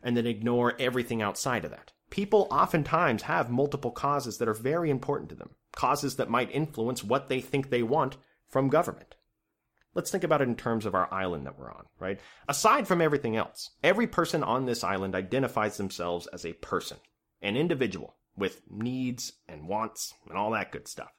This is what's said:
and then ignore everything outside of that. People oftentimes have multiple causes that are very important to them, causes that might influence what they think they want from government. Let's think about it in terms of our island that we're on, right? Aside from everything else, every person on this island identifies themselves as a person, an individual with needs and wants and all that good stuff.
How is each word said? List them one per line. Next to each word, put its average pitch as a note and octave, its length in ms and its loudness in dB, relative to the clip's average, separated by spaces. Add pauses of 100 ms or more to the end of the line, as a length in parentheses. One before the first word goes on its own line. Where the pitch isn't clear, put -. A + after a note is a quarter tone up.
and A#2+ 140 2
then A#2 100 2
ignore A#2+ 520 2
everything B2 420 0
outside G#2+ 420 0
of D2+ 80 -8
that. - 220 -20 (160)
People G3+ 400 4
oftentimes D#3 720 2
have D3+ 260 0
multiple C3+ 420 0
causes C#3 460 -2
that A#2 100 0
are A2 60 2
very D3 360 0
important C#3 400 -2
to - 60 -14
them, - 160 -16 (220)
causes C#3 420 0
that A#2 140 -2
might A#2 220 0
influence B2+ 520 -2
what B2+ 260 0
they C3 120 0
think C3+ 280 -2
they A#2+ 140 2
want C#3 340 2 (300)
from C3+ 220 2
government. D3 460 0 (800)
Let's F3+ 160 -2
think F#3 120 0
about D#3 180 4
it C3+ 60 2
in A#2+ 80 0
terms A2+ 300 0
of F#2+ 100 0
our F#2 180 2
island F2+ 320 -2
that - 140 -12
we're B1+ 120 -12
on, G#1 140 -18 (140)
right? G2 200 -4 (280)
Aside A3+ 400 4
from F3 140 4
everything C#3 340 2
else, - 360 -4 (120)
every G3 240 4
person - 360 0
on B2+ 220 0
this A#2 180 -2
island F#2+ 320 -2
identifies G#2+ 600 0
themselves F2 500 -4
as - 180 -12
a E2+ 80 -6
person, - 440 -6 (440)
an G#2 160 0
individual C3 580 -2 (200)
with F#2+ 340 -2
needs B2 640 -4 (140)
and D#2 200 -14
wants G#2+ 460 -4 (140)
and E2 100 -8
all G#2 140 0
that G#2 200 -2
good - 160 -12
stuff. - 320 -12